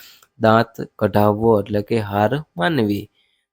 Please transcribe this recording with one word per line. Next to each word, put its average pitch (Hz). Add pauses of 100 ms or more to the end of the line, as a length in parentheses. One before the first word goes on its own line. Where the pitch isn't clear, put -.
(400)
દાંત 113 (200)
કઢાવવો 107
એટલે 104
કે 117
હાર 101 (220)
માનવી. 117 (480)